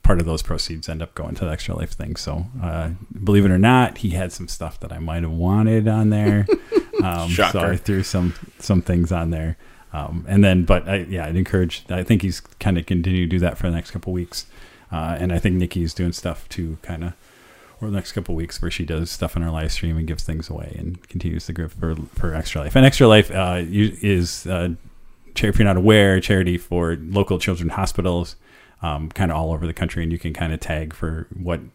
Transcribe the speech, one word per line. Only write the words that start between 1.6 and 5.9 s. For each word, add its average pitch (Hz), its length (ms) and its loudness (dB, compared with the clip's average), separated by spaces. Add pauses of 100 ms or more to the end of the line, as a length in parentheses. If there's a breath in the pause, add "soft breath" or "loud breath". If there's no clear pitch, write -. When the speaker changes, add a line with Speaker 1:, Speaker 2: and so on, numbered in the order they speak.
Speaker 1:
Life 80 160 -6
thing. - 240 -8
So, 80 300 -6 (160)
uh, 82 300 -4 (300)
believe 101 220 6
it 98 60 6
or 90 80 4
not, 123 400 4
he 107 100 -4
had 90 240 -4
some 85 160 -12
stuff - 320 -8
that - 100 -10
I 80 80 -10
might 82 240 -4
have 80 100 -4
wanted 107 540 2
on 110 220 2